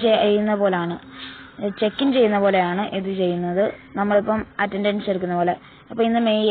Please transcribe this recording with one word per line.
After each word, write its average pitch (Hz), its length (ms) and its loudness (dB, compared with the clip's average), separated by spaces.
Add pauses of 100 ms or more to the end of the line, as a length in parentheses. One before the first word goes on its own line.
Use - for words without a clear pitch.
ചെയ്യുന്ന 214 580 2
പോലാണ്, 175 340 0 (840)
ചെക്ക് 214 240 -2
ഇൻ 277 120 2
ചെയ്യുന്ന 214 300 4
പോലെയാണ് 185 380 2 (140)
ഇത് 190 120 -4 (120)
ചെയ്യുന്നത്, 175 420 0 (360)
നമ്മളിപ്പം 208 400 2 (240)
attendance 202 480 -2
എടുക്കുന്ന 180 280 -2
പോലെ. 175 160 2 (340)
അപ്പം 226 180 -2
ഇന്ന് 233 200 2
മെയ് 214 240 2